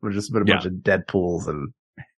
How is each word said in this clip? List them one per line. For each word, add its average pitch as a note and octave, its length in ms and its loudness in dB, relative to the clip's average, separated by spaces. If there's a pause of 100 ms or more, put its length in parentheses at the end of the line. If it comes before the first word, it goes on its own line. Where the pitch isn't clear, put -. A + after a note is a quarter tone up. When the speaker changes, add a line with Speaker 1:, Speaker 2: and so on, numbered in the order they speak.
Speaker 1:
would G#2+ 100 -2
just G2+ 200 -4
been A2 100 2
a - 40 2
Speaker 2:
Yeah. G2 100 6
Speaker 1:
bunch - 100 -2
of F#2 60 -2 (100)
Deadpools F2 640 0
and, D2 240 -6 (460)